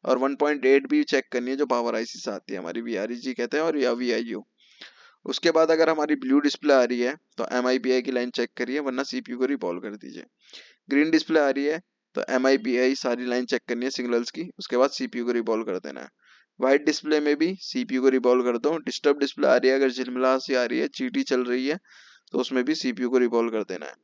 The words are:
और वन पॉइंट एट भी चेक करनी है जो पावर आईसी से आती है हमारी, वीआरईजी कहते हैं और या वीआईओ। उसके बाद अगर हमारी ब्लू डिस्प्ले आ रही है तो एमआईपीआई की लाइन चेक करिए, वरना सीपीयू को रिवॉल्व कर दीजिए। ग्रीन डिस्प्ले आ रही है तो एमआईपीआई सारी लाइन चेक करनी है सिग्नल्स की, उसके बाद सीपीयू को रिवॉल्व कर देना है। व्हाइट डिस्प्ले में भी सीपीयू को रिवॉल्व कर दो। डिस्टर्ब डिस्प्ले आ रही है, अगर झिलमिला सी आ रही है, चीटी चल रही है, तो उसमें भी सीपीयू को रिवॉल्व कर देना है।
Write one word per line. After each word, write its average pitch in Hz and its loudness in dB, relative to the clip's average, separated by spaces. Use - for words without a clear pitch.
और 127 2
वन 135 0
पॉइंट 147 0
एट 135 6
भी 151 2
चेक 135 0
करनी 123 -2
है 135 -2
जो 143 0
पावर 120 0
आईसी 113 -6
से - -8
आती 101 -10
है 98 -6
हमारी, 90 -8
वीआरईजी 117 -6
कहते 120 -4
हैं 156 0
और 156 0
या 123 0
वीआईओ। 117 -4
उसके - 0
बाद 160 4
अगर 160 4
हमारी 151 0
ब्लू 135 2
डिस्प्ले 143 2
आ 127 6
रही 120 -2
है 127 -2
तो 131 -4
एमआईपीआई 127 0
की 135 -6
लाइन 123 -2
चेक 117 -4
करिए, 127 -4
वरना 135 -4
सीपीयू 123 -8
को 131 2
रिवॉल्व 92 -2
कर 104 -10
दीजिए। - -16
ग्रीन 147 4
डिस्प्ले 160 2
आ 143 2
रही 139 -2
है 156 -2
तो - -4
एमआईपीआई 127 2
सारी 123 -4
लाइन 123 -2
चेक 123 -2
करनी 120 -4
है 135 -2
सिग्नल्स 120 -2
की, 170 -10
उसके 160 -6
बाद 135 4
सीपीयू 120 -6
को 120 -2
रिवॉल्व 113 -2
कर 95 -4
देना 69 -12
है। 69 -16
व्हाइट 143 4
डिस्प्ले 151 0
में 147 2
भी 170 -2
सीपीयू 127 -4
को 131 6
रिवॉल्व 127 4
कर 120 0
दो। 151 0
डिस्टर्ब 143 0
डिस्प्ले 139 0
आ 127 6
रही 127 4
है, 135 2
अगर 135 2
झिलमिला 127 0
सी 131 -4
आ 123 2
रही 123 -2
है, 143 -2
चीटी 135 -4
चल 127 0
रही 127 -2
है, 156 -2
तो - -2
उसमें 127 0
भी 151 0
सीपीयू 123 -4
को 127 4
रिवॉल्व 117 2
कर 110 -2
देना 85 -8
है। 64 -16